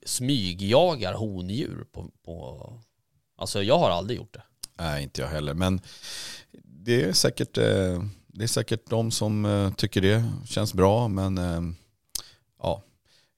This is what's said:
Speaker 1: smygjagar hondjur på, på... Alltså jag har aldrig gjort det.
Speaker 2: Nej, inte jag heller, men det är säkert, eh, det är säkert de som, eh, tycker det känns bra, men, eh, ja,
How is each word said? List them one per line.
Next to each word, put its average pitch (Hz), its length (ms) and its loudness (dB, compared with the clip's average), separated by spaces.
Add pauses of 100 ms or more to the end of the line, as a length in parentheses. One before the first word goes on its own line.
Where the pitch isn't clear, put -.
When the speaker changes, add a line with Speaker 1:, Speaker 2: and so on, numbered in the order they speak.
Speaker 1:
smygjagar 113 1080 0
hondjur 98 800 -6
på, 90 140 -12 (180)
på... 82 480 -14 (640)
Alltså 101 240 -2
jag 120 160 4
har 107 120 4
aldrig 90 280 -2
gjort - 160 -14
det. - 80 -18 (320)
Speaker 2:
Nej, 73 280 -4
inte 71 180 -8
jag 64 80 -4
heller, 73 260 -4
men 92 260 2 (840)
det 117 400 0
är 190 80 0
säkert, - 460 0
eh, 95 440 2 (240)
det 101 180 -8
är 117 40 0
säkert - 420 -2
de 113 200 2
som, 107 340 0
eh, 101 280 2
tycker - 280 0
det 107 240 6 (220)
känns 104 280 -2
bra, 101 340 6
men, 95 300 0
eh, 87 220 0 (1040)
ja, 90 200 -2 (560)